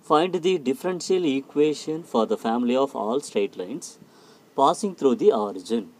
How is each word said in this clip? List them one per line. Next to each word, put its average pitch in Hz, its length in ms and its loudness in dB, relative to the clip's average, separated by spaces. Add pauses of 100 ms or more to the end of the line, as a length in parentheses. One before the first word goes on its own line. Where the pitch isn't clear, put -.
Find 170 260 4 (120)
the 190 60 4 (160)
differential 180 560 -2
equation 147 720 0 (140)
for 117 100 4 (100)
the 104 140 -2
family 120 360 0
of 135 80 0 (120)
all 113 160 -2 (100)
straight 101 320 -2
lines 110 280 -10 (680)
passing 175 420 2
through 131 240 4
the 208 80 6 (140)
origin. 98 400 -6 (160)